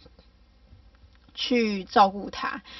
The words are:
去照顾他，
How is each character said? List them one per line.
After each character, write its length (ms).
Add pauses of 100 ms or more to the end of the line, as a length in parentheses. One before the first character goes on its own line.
(1300)
去 500
照 260
顾 200
他， 320 (180)